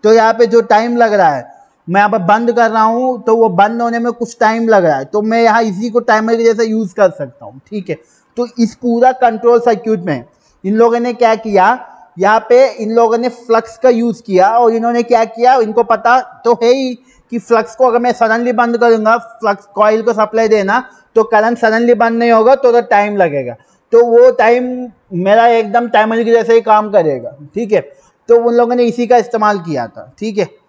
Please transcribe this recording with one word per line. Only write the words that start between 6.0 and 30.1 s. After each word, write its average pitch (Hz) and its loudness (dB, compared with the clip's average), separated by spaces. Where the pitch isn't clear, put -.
timer 226 0
के 233 -2
जैसा 226 0
यूज़ 220 -4
कर 196 2
सकता 127 -14
हूँ, 120 -20
ठीक 202 -12
है। 151 -6
तो 240 -4
इस 226 -2
पूरा 240 0
control 233 0
circuit 220 -2
में 147 -6
इन 196 -2
लोगों 233 2
ने 240 -4
क्या 233 0
किया, 202 0
यहाँ 208 2
पे 254 2
इन 220 -8
लोगों 233 2
ने 240 -4
flux 226 -4
का 254 2
यूज़ 233 -2
किया। 190 2
और 233 2
इन्होंने 233 -2
क्या 233 0
किया, 240 0
इनको 220 -2
पता 233 0
तो 233 2
है 240 2
ही 262 -2
कि 233 -6
flux 233 -2
को 254 2
अगर 240 0
मैं 240 0
suddenly 233 -2
बंद 233 -2
करूँगा, 226 2
फ्लक्स 208 -6
coil 214 2
को 226 -2
supply 220 -2
देना, 214 0
तो 220 2
current 226 0
suddenly 233 0
बंद 226 -2
नहीं 233 0
होगा, 226 4
थोड़ा 240 2
time 208 0
लगेगा, 139 -6
तो 233 4
वो 240 4
time 247 -2
मेरा 208 2
एकदम 226 0
टाइमर 226 0
की 226 0
जैसे 226 2
ही 226 4
काम 214 0
करेगा, 135 -2
ठीक 214 -6
है। 175 0
तो 233 6
उन 233 0
लोगों 240 0
ने 247 0
इसी 233 -4
का 240 4
इस्तेमाल 214 -2
किया 139 -8
था, 107 -20